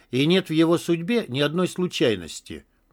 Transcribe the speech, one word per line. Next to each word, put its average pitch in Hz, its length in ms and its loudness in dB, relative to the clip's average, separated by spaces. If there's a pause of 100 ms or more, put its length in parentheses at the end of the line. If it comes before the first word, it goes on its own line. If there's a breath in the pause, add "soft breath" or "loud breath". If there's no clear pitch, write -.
(120)
и 135 160 2
нет 185 220 2
в 160 40 -4
его 165 240 4
судьбе 170 520 -2
ни 123 100 -4
одной 156 280 0
случайности. 107 960 -2 (300)